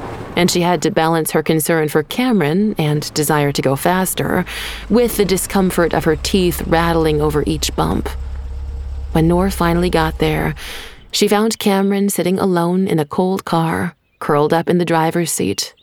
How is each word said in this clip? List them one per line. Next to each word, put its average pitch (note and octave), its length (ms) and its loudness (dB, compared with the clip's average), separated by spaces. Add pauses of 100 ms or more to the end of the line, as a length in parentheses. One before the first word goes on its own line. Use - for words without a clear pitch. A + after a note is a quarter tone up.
(360)
and F3+ 140 4
she F3 100 0
had E3+ 220 2
to E3+ 80 2
balance D#3+ 400 2
her D#3 120 0
concern D#3+ 460 2
for D3+ 140 2
Cameron G3+ 760 0
and D3 380 -2
desire D3 380 2
to D3 100 -2
go C3 120 2
faster F3+ 720 0 (460)
with A#3 260 2
the G#3 80 2
discomfort F3+ 680 0
of D#3 100 0
her D#3+ 100 2
teeth F3+ 520 0
rattling E3 560 2
over D3+ 240 0
each - 280 -4
bump. D#3+ 360 -2 (1000)
When E3 160 4
Nor F3 200 4
finally F3 400 0
got D#3+ 300 0
there, D#3 360 0 (560)
she - 160 0
found G#3+ 320 2
Cameron G3 520 2
sitting F3+ 280 0
alone F#3 480 2
in F3 120 0
a D3 80 0
cold F#3+ 400 -2
car, E3 500 -2 (220)
curled D3 340 2
up E3 160 0
in F3 80 2
the F3 80 2
driver's E3 480 0
seat - 400 -4 (100)